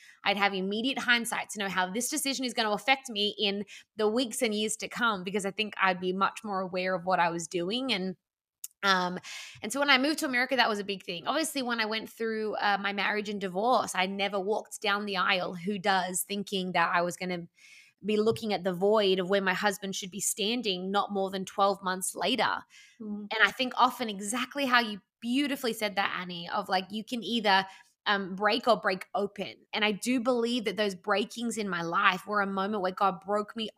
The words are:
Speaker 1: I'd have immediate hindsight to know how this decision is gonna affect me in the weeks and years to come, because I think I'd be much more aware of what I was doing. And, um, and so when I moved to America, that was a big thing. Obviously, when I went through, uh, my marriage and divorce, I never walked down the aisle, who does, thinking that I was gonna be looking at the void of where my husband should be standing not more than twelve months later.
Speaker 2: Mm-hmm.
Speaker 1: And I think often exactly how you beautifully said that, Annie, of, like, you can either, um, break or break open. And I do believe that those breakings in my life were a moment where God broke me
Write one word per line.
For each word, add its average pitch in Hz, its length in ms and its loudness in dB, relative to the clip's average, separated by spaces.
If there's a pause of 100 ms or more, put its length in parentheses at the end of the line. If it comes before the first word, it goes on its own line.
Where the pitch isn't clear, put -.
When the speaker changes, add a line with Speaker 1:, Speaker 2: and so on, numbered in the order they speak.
(240)
Speaker 1:
I'd 202 140 2
have 196 160 2
immediate 214 440 -2
hindsight 233 520 0
to 208 100 -8
know 196 80 -2
how 185 220 0
this 240 200 -2
decision 269 340 -2
is 233 100 -4
gonna 220 180 0
affect 262 380 0
me 208 280 -2
in 202 260 0 (320)
the 214 120 2
weeks 226 340 0
and 214 120 0
years 214 240 -2
to - 100 -10
come, 208 360 -2
because 196 220 -2
I 190 60 -4
think 208 280 -6
I'd 185 200 4
be 185 120 -2
much 190 320 0
more 196 160 -2
aware 185 360 -2
of 175 100 -4
what 180 140 4
I 170 100 4
was 170 180 -6
doing. 226 440 -2
And, 190 240 -2 (640)
um, 180 360 4 (440)
and 214 100 -6
so 269 80 -2
when 285 100 4
I 262 80 8
moved 294 220 2
to 320 60 -2
America, 254 300 0
that 233 120 6
was 214 120 2
a 196 40 -4
big 196 200 -6
thing. 170 220 -8
Obviously, 285 360 0
when 233 180 -2
I 214 60 0
went 220 240 -4
through, 220 460 -4
uh, 202 240 2
my 202 120 -2
marriage 202 360 0
and 208 120 -4
divorce, 196 540 2
I 185 120 2
never 196 340 -2
walked 214 420 -4
down 208 240 0
the 196 120 -2
aisle, 185 360 0
who 185 240 -4
does, 185 440 0
thinking 190 500 -4
that 170 220 2
I 175 80 4
was 175 140 -2
gonna 180 320 -6 (560)
be 214 140 0
looking 220 360 2
at 175 100 -2
the 190 80 2
void 190 460 4
of 180 120 -2
where 202 120 4
my 185 120 2
husband 196 420 -2
should 190 140 -8
be 202 100 -10
standing 196 680 -2
not 202 220 2
more 190 180 0
than 190 140 -4
twelve 196 380 2
months 185 320 -4
later. 180 500 0 (360)
Speaker 2:
Mm-hmm. 208 320 -8
Speaker 1:
And 220 120 2
I 196 80 4
think 254 240 -4
often 240 340 2
exactly 240 560 -4
how 247 140 6
you 214 200 -4 (200)
beautifully 262 540 0
said 208 220 -4
that, 196 240 0
Annie, 175 300 -8
of, 196 180 -4
like, 190 220 0
you 214 140 -8
can 233 200 -6
either, 196 420 4 (400)
um, 196 300 0
break 208 320 2
or 214 120 8
break 190 340 -2
open. 190 400 -4 (200)
And - 100 2
I 208 80 4
do 247 280 0
believe 240 440 0
that 202 140 -2
those 208 180 0
breakings 226 640 -2
in 208 100 -2
my 170 140 -2
life 185 440 2
were 208 160 2
a 196 40 2
moment 196 360 -2
where 185 100 2
God 185 340 2
broke 208 300 -2
me 220 220 -6